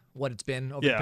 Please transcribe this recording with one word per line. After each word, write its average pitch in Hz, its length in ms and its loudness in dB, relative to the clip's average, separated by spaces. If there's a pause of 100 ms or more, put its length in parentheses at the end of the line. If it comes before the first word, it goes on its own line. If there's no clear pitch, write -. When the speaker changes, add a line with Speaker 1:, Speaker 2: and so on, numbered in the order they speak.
(140)
Speaker 1:
what 131 180 -2
it's 107 100 -12
been 131 300 -4
over 143 120 -2
Speaker 2:
Yeah. 131 100 6
Speaker 1:
the 113 80 2